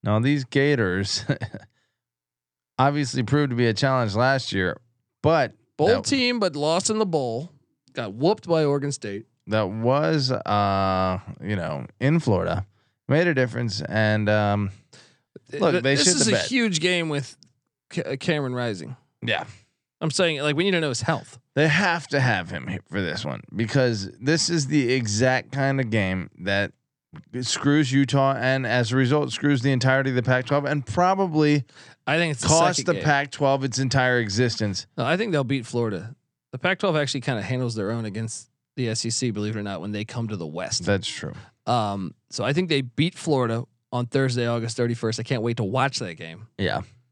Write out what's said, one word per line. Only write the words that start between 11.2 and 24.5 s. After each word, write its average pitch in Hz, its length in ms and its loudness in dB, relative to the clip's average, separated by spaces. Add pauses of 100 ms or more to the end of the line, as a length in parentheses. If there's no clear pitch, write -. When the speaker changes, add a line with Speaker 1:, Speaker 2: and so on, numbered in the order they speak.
Speaker 1:
you 104 140 -4
know, 78 300 -6 (160)
in 151 180 4
Florida. 90 460 0 (420)
Made 160 200 4
a 165 80 2
difference, 117 460 -2
and, 107 460 2
um, 104 440 2 (800)
Speaker 2:
Th-, - 100 -4
Speaker 1:
look, 160 120 4
Speaker 2:
th-, 180 100 0
Speaker 1:
they 135 120 4
Speaker 2:
this - 100 2
Speaker 1:
shit 180 100 4
Speaker 2:
is - 100 2
Speaker 1:
the 226 60 2
Speaker 2:
a - 40 4
Speaker 1:
bed. 92 120 0
Speaker 2:
huge 220 340 0
game 175 280 0
with 143 280 -6 (540)
Ca-, 139 260 -6
Cameron 135 380 -2
Rising. 117 420 -6 (240)
Speaker 1:
Yeah. 113 220 -2 (580)
Speaker 2:
I'm 165 100 -2
saying, 160 300 0
like, 147 140 0
we 170 80 0
need 196 80 2
to 175 100 2
know 151 80 -2
his 120 140 -4
health. - 360 -4 (140)
Speaker 1:
They 151 140 4
have 170 400 0
to 143 120 0
have 98 300 0
him 76 180 -10
here - 220 -8
for 98 120 -4
this 82 220 -4
one, 67 180 -8 (140)
because 113 540 0 (100)
this 156 300 0
is 156 180 0